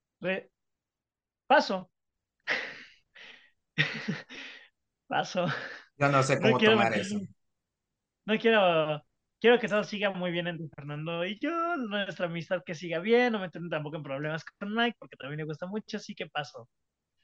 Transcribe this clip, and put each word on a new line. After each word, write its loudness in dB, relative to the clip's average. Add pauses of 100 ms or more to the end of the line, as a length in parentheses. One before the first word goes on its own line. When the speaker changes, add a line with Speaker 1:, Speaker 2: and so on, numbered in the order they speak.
(220)
Speaker 1:
re-, -4 (960)
paso. 4 (1900)
<laughs> -4 (800)
Paso. -2 (500)
Speaker 2:
Yo 2
no 6
sé 4
Speaker 1:
No -2
Speaker 2:
cómo 4
Speaker 1:
quiero 6
Speaker 2:
tomar 4
Speaker 1:
meter-, 0
Speaker 2:
eso. -4 (1040)
Speaker 1:
no 2
quiero, 4 (360)
quiero 8
que -2
todo 0
siga -2
muy -2
bien -2
entre -6
Fernando -6
y -6
yo, -2 (260)
nuestra -4
amistad -4
que -8
siga -6
bien, 4
no -2
meterme -8
tampoco -4
en -8
problemas -6
con -10
Mike, 0
porque -20
también -8
le -4
gusta -8
mucho, -8
así -12
que -10
paso. -10 (540)